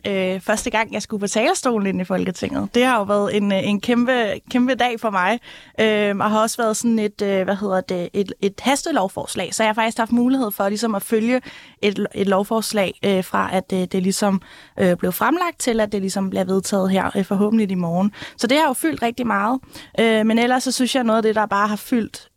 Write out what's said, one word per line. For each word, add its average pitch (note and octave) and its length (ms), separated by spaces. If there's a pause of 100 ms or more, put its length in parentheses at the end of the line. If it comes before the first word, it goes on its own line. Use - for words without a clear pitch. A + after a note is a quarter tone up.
øh, F#3+ 340
første G#3+ 280
gang, G#3+ 240
jeg G#3+ 80
skulle G#3+ 180
på G3+ 80
talerstolen A#3 600
inde F#3 140
i F3+ 40
Folketinget. F#3 720
Det B3 100
har B3+ 120
jo G#3 60
været G3+ 340
en, G3+ 140
øh, F#3+ 160
en G3+ 140
kæmpe, A#3+ 520 (180)
kæmpe B3+ 240
dag A#3+ 240
for A3+ 100
mig, G3 300 (400)
øhm, G#3 400
og G#3 120
har G#3+ 100
også A3+ 160
været A3 200
sådan A#3 220
et, G#3 220
øh, G3 220
hvad F#3 120
hedder F#3+ 260
det, F3+ 320
et, G3 280
et G3 200
hastelovforslag. A#3+ 920
Så A3 80
jeg A3 60
har G#3+ 40
faktisk A3+ 240
haft A3+ 140
mulighed A#3+ 400
for G3 180
ligesom G#3+ 260
at G3 80
følge A#3 380 (400)
et, G3+ 340
et G3 120
lovforslag, G3+ 640 (120)
øh, F#3+ 180
fra G3 320
at, F#3+ 180
øh, F#3 60
det F#3 240
ligesom, G3 380 (380)
øh, F#3 160
blev F3+ 160
fremlagt E4 480
til, A3+ 200
at G#3+ 120
det G#3 100
ligesom F#3+ 280
bliver F#3+ 140
vedtaget F#3+ 480
her, F#3+ 260
øh, F#3+ 80
forhåbentlig G#3 460
i F#3+ 40
morgen. F3+ 360 (260)
Så A#3+ 100
det C4 100
har D#4 100
jo C4 60
fyldt - 280
rigtig A#3 260
meget. G#3+ 320 (400)
Øh, A3 260
men A3 140
ellers B3 240
så C4 80
synes B3 240
jeg, B3+ 80
noget A3+ 140
af A3+ 60
det, G#3+ 120
der G#3+ 100
bare G3+ 220
har G#3 80
fyldt - 600